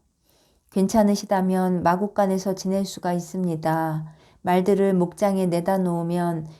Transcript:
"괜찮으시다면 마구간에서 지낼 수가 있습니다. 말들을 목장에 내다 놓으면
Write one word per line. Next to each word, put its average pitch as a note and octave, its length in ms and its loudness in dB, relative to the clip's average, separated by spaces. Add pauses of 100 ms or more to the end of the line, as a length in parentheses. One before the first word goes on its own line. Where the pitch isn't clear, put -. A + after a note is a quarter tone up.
(720)
"괜찮으시다면 F#3+ 1120 2
마구간에서 F#3+ 720 0
지낼 G3 300 -2
수가 F3+ 280 -6
있습니다. D#3+ 920 -2 (380)
말들을 F#3+ 520 2
목장에 F#3 500 0
내다 F3 320 0
놓으면 E3+ 720 -2 (120)